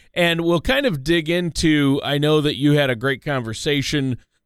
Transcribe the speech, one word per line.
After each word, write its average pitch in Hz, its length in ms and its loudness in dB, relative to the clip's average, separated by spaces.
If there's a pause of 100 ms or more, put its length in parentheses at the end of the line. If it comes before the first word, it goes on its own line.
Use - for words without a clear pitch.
(140)
and 170 280 0
we'll 165 200 2
kind 269 240 0
of 156 180 -2
dig 160 260 0
into, 156 760 2
I 143 140 -2
know 151 240 2
that 143 140 -2
you 143 180 2
had 143 160 2
a 123 60 -2
great 131 280 -4
conversation, 135 960 -2 (280)